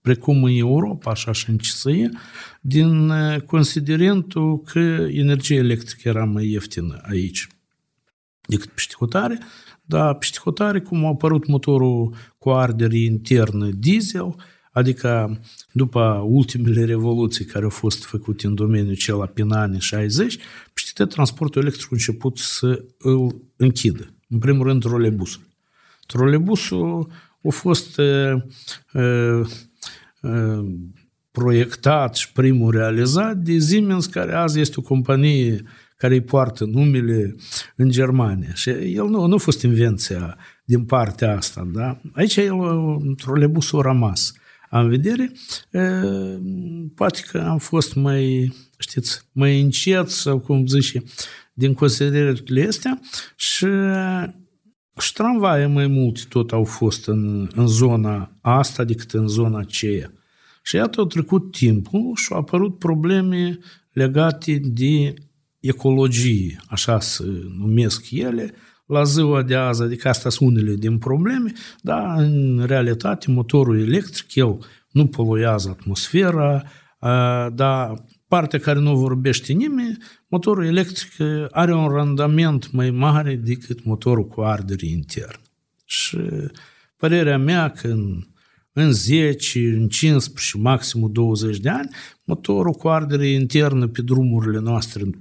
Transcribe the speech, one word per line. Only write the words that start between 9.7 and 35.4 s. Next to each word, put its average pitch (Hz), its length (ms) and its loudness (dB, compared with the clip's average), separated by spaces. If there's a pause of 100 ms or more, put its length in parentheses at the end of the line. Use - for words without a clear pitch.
dar 151 340 0
peste - 260 -6
hotare, 202 380 -2
cum 165 260 -2
a - 20 2
apărut 156 400 0
motorul 127 680 2 (220)
cu - 120 -2
ardere 117 480 2
internă 110 720 0
diesel, 180 680 0 (360)
adică 120 680 0 (320)
după 117 540 2
ultimele 117 600 2
revoluții 117 600 -2
care 104 180 -4
au 107 60 -2
fost - 360 -4
făcute 104 420 -6
în 104 80 0
domeniul 104 360 0
acela 101 340 -2
prin 107 260 -2
anii 101 280 -2
șaizeci, 107 580 -2 (360)
peste - 180 -8 (120)
tot 170 100 0
transportul 143 480 0
electric 143 240 -2
a - 60 -20
început 120 460 -2
să - 460 -2 (140)
îl 131 440 0 (140)
închidă. 120 580 0 (160)
În 117 100 0
primul 131 280 2
rând, 131 140 2
troleibusul. 113 600 0 (680)
Troleibusul 170 1000 0 (360)
a 160 60 0
fost, - 500 -2
eh, 139 340 2 (600)
eh, 120 480 2 (800)
eh, 113 380 -2 (720)
proiectat 123 840 2
și - 160 -4
primul 127 400 4
realizat 123 680 0
de 170 220 2
Siemens, 190 460 2
care - 280 -6
azi 160 260 0
este - 180 0
o 135 40 -6
companie 131 840 2 (340)